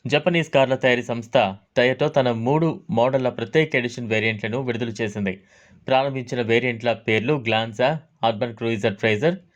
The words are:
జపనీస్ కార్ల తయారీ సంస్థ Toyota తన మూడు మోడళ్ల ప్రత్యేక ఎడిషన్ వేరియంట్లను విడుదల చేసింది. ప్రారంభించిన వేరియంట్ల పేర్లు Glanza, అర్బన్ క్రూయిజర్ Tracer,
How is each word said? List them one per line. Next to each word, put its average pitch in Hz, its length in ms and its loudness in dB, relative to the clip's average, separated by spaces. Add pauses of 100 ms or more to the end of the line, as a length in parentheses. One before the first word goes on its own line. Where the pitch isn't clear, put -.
(120)
జపనీస్ 170 440 2
కార్ల 131 280 4
తయారీ 123 260 4
సంస్థ 117 260 -2 (420)
Toyota 127 380 2
తన 123 160 2 (140)
మూడు 156 240 2 (280)
మోడళ్ల 127 400 2
ప్రత్యేక 156 320 0 (120)
ఎడిషన్ 120 320 -6
వేరియంట్లను 110 460 -2 (100)
విడుదల 117 300 -4
చేసింది. 104 340 -4 (540)
ప్రారంభించిన 131 540 -2 (100)
వేరియంట్ల 117 400 0 (140)
పేర్లు 113 300 0 (120)
Glanza, 113 420 0 (400)
అర్బన్ 117 320 -6
క్రూయిజర్ 113 400 -2
Tracer, 113 320 2 (220)